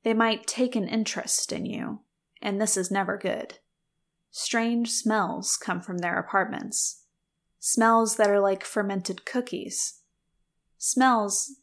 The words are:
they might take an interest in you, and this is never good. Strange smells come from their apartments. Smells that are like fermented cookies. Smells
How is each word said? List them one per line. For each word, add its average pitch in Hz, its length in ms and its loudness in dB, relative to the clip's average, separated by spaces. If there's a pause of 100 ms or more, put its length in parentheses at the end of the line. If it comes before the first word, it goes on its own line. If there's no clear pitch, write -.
they 226 80 2
might 220 340 2
take 247 300 0
an 196 100 0
interest - 680 -2
in - 120 -6
you, - 360 -8 (420)
and 202 180 -2
this 214 160 2
is 185 140 -2
never 196 260 0
good. - 420 -4 (720)
Strange 233 600 0
smells 202 640 0
come 180 240 -4
from 180 180 -6
their 175 200 -2
apartments. - 840 -2 (540)
Smells 226 580 4
that 208 140 4
are 202 80 4
like 196 260 2
fermented 196 600 -4
cookies. - 760 -6 (800)
Smells 240 840 2